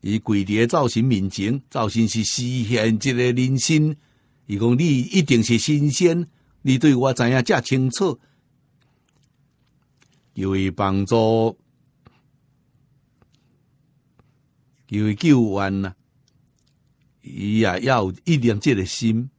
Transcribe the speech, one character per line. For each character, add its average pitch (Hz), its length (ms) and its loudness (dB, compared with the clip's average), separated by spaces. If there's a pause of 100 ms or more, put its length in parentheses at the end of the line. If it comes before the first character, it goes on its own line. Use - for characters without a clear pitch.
伊 104 140 -2
跪 107 260 0
伫 104 180 -2
个 120 40 4
灶 131 220 0
神 113 160 0
面 101 260 0
前， 113 400 -4
灶 113 180 -4
神 113 200 0
是 110 160 -2
实 123 400 -4
现 110 320 0
一 - 20 -4
个 135 160 -2
人 123 460 0
生。 151 360 0 (520)
伊 101 100 -6
讲 113 180 2
：“你 143 260 2
一 190 200 0
定 127 220 2
是 117 160 2
神 147 320 0
仙， 170 360 0 (360)
你 131 120 2
对 135 200 4
我 127 180 0
知 120 160 0
影 127 140 2
遮 151 180 0
清 131 300 0
楚。” 165 280 -2 (2250)
求 95 220 -4
伊 95 160 -2
帮 98 340 -2
助， 113 500 2 (3250)
求 107 220 -2
伊 107 40 0
救 123 380 2
援 98 340 -4
啊！ 92 100 -10 (1300)
伊 104 380 -4
也 95 220 0
要 113 300 0 (140)
一 165 120 2
念 117 220 0
这 139 140 0
个 95 100 -2
心。 113 560 -2